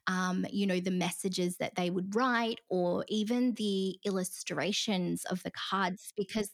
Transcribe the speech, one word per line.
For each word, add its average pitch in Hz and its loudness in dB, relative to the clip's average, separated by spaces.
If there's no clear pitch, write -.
um, 185 0
you 202 0
know, 185 2
the 185 0
messages 180 0
that - -2
they 180 0
would 185 -2
write 233 2
or 180 2
even 226 2
the 196 0
illustrations 180 0
of 185 -2
the 175 -4
cards, - -2
because 208 -2